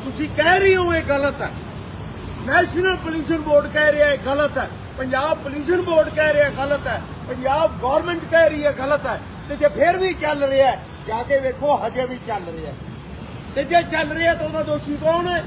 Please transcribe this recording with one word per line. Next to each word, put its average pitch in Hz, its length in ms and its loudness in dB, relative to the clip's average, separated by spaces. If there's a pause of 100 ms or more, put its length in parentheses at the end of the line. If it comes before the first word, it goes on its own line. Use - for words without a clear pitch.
ਤੁਸੀਂ 294 320 -6
ਕਹਿ 339 240 6
ਰਹੇ 381 160 6
ਹੋ 349 180 2
ਇਹ 320 100 2
ਗਲਤ 277 380 0
ਹੈ, 208 80 -4 (960)
ਨੈਸ਼ਨਲ 349 500 2
ਪੋਲਿਊਸ਼ਨ 320 440 -2
ਬੋਰਡ 294 320 4
ਕਹਿ 302 180 4
ਰਿਹਾ 294 180 4
ਇਹ 277 160 2
ਗਲਤ 285 320 0
ਹੈ, 240 120 -4 (280)
ਪੰਜਾਬ 262 460 0
ਪੋਲਿਊਸ਼ਨ 294 380 -2
ਬੋਰਡ 320 280 4
ਕਹਿ 302 240 2
ਰਿਹਾ 285 240 4
ਗਲਤ 277 300 -2
ਹੈ, 208 140 -4 (280)
ਪੰਜਾਬ 262 520 0
ਗੌਰਮੈਂਟ 311 500 0
ਕਹਿ 330 180 6
ਰਹੀ 302 160 -2
ਹੈ 294 140 4
ਗਲਤ 269 280 0
ਹੈ। 214 120 -4 (300)
ਤੇ 285 60 -6
ਜੇ 294 140 2
ਫਿਰ 339 280 2
ਵੀ 370 240 0
ਚੱਲ 302 220 0
ਰਿਹਾ 269 240 4
ਹੈ, 208 140 0 (260)
ਜਾ 226 160 -4
ਕੇ 277 160 2
ਵੇਖੋ 262 360 0 (100)
ਹਜੇ 254 200 -4
ਵੀ 247 120 -8 (100)
ਚੱਲ 208 220 -4
ਰਿਹਾ 160 220 -10
ਹੈ। 127 40 -12 (800)
ਤੇ 277 80 0
ਜੇ 339 180 4 (100)
ਚੱਲ 311 200 0
ਰਿਹਾ 330 220 2
ਤਾਂ 320 140 -2
ਉਹਦਾ 311 160 -2
ਦੋਸ਼ੀ 294 400 -4
ਕੌਣ 339 240 2
ਹੈ? 339 200 -2